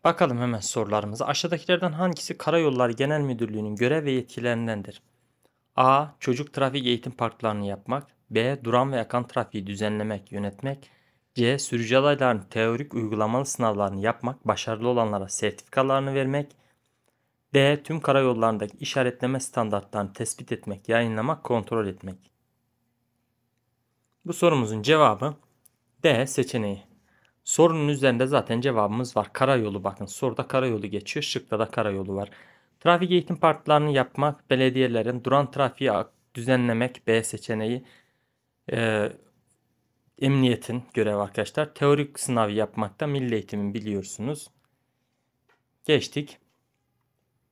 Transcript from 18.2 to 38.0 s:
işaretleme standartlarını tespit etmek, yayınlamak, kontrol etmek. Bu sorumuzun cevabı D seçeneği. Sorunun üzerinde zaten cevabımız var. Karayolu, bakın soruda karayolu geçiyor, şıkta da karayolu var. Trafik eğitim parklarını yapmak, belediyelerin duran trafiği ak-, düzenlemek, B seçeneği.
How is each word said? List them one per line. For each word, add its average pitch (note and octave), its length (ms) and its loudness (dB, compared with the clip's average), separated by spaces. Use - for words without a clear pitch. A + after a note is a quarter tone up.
işaretleme B2+ 640 -2
standartlarını G#2 720 -4
tespit - 380 -8
etmek, G2+ 380 -10
yayınlamak, A#2 540 0
kontrol A2+ 440 -2
etmek. F#2+ 420 -12
Bu E3+ 80 -6
sorumuzun A#2+ 480 2
cevabı C#3 540 4
D C#3 240 4
seçeneği. A2 560 -4
Sorunun D#3+ 440 4
üzerinde C3 400 2
zaten B2 340 0
cevabımız A#2 560 0
var. G#2 160 -2
Karayolu, A2 500 0
bakın G2 220 -6
soruda B2 420 -4
karayolu A#2+ 400 -2
geçiyor, G#2 360 -8
şıkta A#2 360 -6
da A2 60 2
karayolu G2 500 -4
var. G2+ 140 -6
Trafik F3 320 2
eğitim F3 260 0
parklarını D3+ 540 2
yapmak, C#3 580 0
belediyelerin B2+ 720 2
duran C3+ 280 2
trafiği C3+ 400 0
ak-, G#2+ 200 -2
düzenlemek, B2 720 0
B A2+ 160 4
seçeneği. A2 640 -4